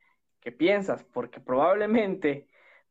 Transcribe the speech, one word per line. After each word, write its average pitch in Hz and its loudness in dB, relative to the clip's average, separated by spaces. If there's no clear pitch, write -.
que 120 -12
piensas, 190 0
porque - -10
probablemente 185 0